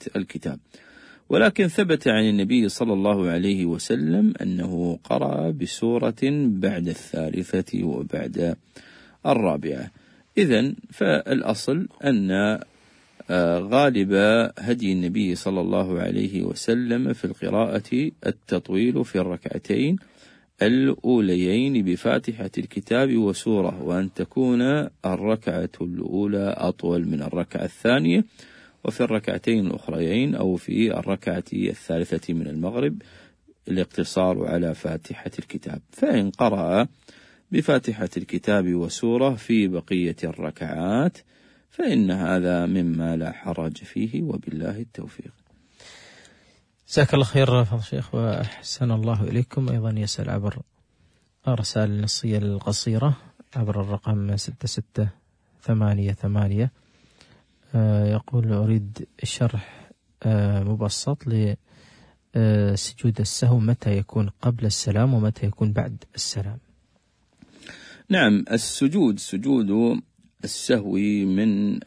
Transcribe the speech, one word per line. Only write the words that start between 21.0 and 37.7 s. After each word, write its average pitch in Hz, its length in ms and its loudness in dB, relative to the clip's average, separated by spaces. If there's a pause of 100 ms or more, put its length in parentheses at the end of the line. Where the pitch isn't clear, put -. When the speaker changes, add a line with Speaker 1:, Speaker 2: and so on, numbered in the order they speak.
Speaker 1:
بفاتحة 110 720 -2
الكتاب 117 600 0
وسورة، 98 680 0
وأن 90 300 -2
تكون 123 480 0 (440)
الركعة 92 640 -2 (120)
الأولى 98 760 -2
أطول 87 500 -2
من 73 140 -2
الركعة - 440 -6
الثانية، 160 600 2 (580)
وفي - 180 -2
الركعتين 107 640 0
الأخريين 87 680 -2
أو 95 200 0
في - 440 0
الركعة 90 440 -4 (100)
الثالثة 87 800 -2
من 82 140 -2
المغرب 95 540 -2 (640)
الاقتصار 92 800 0
على 85 280 -2
فاتحة - 640 -8
الكتاب. - 420 -10 (100)
فإن 117 380 2
قرأ 98 580 2 (640)
بفاتحة 123 640 0